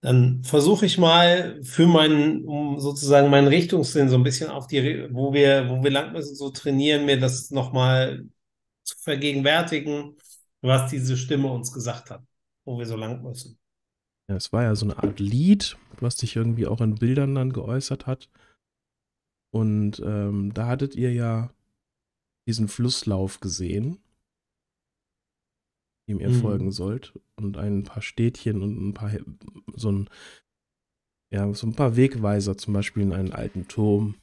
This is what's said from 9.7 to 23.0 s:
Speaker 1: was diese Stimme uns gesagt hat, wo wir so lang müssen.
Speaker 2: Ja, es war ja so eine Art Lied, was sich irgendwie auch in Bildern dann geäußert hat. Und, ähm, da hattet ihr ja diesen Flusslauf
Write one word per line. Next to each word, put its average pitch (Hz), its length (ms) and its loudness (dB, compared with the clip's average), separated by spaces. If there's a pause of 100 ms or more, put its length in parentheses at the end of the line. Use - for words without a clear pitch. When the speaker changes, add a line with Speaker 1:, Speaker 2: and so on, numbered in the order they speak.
Speaker 1:
was 127 300 2
diese 131 260 -4
Stimme 139 340 -2
uns 117 220 -8
gesagt 117 380 -10
hat, 98 120 -18 (420)
wo 123 120 -8
wir 120 80 -8
so 113 120 -8
lang 117 260 -10
müssen. - 340 -16 (720)
Speaker 2:
Ja, 98 60 -4
es - 180 -8
war 117 100 0
ja 107 120 2
so 104 100 -4
eine 98 160 -4
Art 101 180 -2
Lied, 147 580 2 (220)
was 123 180 -4
sich - 180 -6
irgendwie 113 320 0
auch 113 140 -2
in 110 140 0
Bildern 135 400 0
dann 131 180 -2
geäußert 127 540 -6
hat. - 220 -8 (1200)
Und, 107 520 0
ähm, 101 480 -4
da 110 140 -4
hattet 135 280 -4
ihr 123 180 0
ja 117 380 -2 (960)
diesen 113 200 -2
Flusslauf 104 720 -4